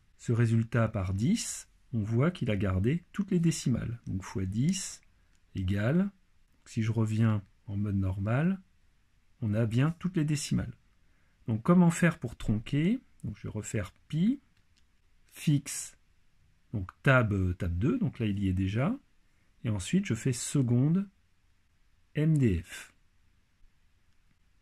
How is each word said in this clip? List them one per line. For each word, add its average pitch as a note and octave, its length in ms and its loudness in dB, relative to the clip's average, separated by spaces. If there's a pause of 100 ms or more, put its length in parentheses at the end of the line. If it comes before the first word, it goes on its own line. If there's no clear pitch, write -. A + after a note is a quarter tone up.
(160)
ce - 140 -6
résultat A2+ 560 2
par F#2+ 260 -4
dix, - 560 -2 (240)
on A2 120 -2
voit A#2 260 2
qu'il A2+ 220 -2
a G#2 40 0
gardé G2 540 0
toutes - 220 -4
les F3+ 80 2
décimales. A#2 680 0
Donc F#2 160 -6
fois F#2+ 240 -6
dix C#3 540 -2 (560)
égale, G#2 520 0 (560)
si A2+ 200 -4
je A2+ 80 0
reviens A2 500 2 (240)
en G2+ 100 -8
mode G2+ 200 -2
normal, A2 640 0 (800)
on G#2+ 140 0
a A#2 120 2
bien B2 320 2
toutes - 180 -6
les D#3 80 2
décimales. D3 520 -2 (720)
Donc A2 160 -2
comment F3 260 6
faire E3 300 2
pour - 160 -8
tronquer ? D3 640 0 (240)
Donc A2+ 140 -8
je - 100 -12
vais C#3 40 -8
refaire G#2+ 380 -6 (160)
pi, G3+ 320 0 (960)
fixe, - 680 -2 (720)
donc G2 200 -6 (100)
tab, B2+ 300 4
euh, F#2 220 0
tab E2+ 220 -4
deux, D3+ 220 0
donc C#3+ 220 -4
là A2+ 60 0
il G2+ 120 -2
y G2 80 0
est F#2+ 60 2
déjà, G#2+ 440 0 (680)
et A#2+ 60 -2
ensuite C3+ 360 -2
je - 80 -2
fais C3 180 0
seconde C#3 760 2 (1040)
M D#3 240 2
D G2 260 2
F. - 300 -18 (1700)